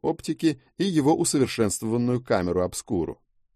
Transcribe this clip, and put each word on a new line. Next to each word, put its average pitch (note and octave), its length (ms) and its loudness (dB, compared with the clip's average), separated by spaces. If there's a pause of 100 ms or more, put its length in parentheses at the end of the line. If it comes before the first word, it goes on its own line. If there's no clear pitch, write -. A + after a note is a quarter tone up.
оптики D#3+ 580 -2 (180)
и F#3 60 0
его D#3 320 4
усовершенствованную A#2+ 1080 0
камеру F2+ 400 0
обскуру. F2+ 600 -4 (340)